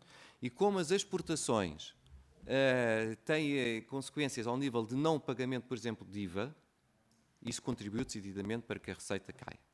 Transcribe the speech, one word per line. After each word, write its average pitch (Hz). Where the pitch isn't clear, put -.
E 123
como 196
as 160
exportações, 143
eh, 117
têm, 151
eh, 117
consequências 135
ao 120
nível 120
de 113
não 147
pagamento, 127
por 131
exemplo, 110
de 95
iva, 101
isso 117
contribuiu 113
decididamente 101
para 101
que -
a 95
receita -
caia, -